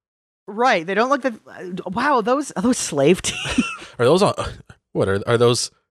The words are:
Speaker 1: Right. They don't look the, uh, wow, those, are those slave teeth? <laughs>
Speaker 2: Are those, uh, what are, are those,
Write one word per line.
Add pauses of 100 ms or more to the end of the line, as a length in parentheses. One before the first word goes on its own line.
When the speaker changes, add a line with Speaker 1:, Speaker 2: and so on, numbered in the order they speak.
(480)
Speaker 1:
Right.
They
don't
look
the,
uh,
wow,
those,
are
those
slave
teeth? (140)
<laughs>
Speaker 2:
Are
those,
uh, (400)
what
are,
are
those, (200)